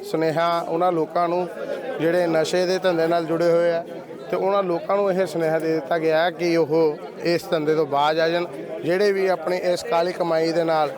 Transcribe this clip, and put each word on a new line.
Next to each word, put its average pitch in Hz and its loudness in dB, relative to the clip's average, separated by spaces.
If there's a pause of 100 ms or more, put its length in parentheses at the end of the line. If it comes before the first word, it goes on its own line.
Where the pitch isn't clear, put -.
(120)
ਸੁਨੇਹਾ 165 0
ਉਹਨਾਂ 175 0
ਲੋਕਾਂ 165 0
ਨੂੰ 175 -2 (500)
ਜਿਹੜੇ 170 2
ਨਸ਼ੇ 165 2
ਦੇ 185 0
ਧੰਦੇ 170 2
ਨਾਲ 170 2
ਜੁੜੇ 165 2
ਹੋਏ 170 4
ਆ, 170 -2 (460)
ਤੇ - -2
ਉਹਨਾਂ 196 0
ਲੋਕਾਂ 175 -2
ਨੂੰ 202 2
ਇਹ 185 2
ਸੁਨੇਹਾ 160 0
ਦੇ 160 0
ਦਿੱਤਾ 170 -2
ਗਿਆ 160 2
ਕਿ 170 0
ਉਹ 156 2 (260)
ਇਸ 170 0
ਧੰਦੇ 156 0
ਤੋਂ 156 2
ਬਾਜ਼ 143 2
ਆ 165 2
ਜਾਣ। 175 0 (380)
ਜਿਹੜੇ 185 2
ਵੀ 190 0
ਆਪਣੀ 180 0
ਇਸ 180 0
ਕਾਲੀ 170 0
ਕਮਾਈ 165 0
ਦੇ 165 0
ਨਾਲ 156 2